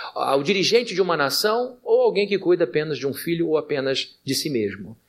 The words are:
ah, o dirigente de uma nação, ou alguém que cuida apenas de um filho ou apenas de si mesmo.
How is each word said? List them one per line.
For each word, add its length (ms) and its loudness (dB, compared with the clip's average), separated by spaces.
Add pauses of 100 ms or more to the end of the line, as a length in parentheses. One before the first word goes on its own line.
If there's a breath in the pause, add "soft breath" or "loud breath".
(140 loud breath)
ah, 220 0
o 60 2
dirigente 520 2
de 60 0
uma 160 2
nação, 680 0
ou 200 4
alguém 260 2
que 100 0
cuida 260 2
apenas 340 -2
de 80 -4
um 80 -2
filho 340 -2
ou 80 2
apenas 640 -4
de 120 -2
si 160 -4
mesmo. 460 -4 (120)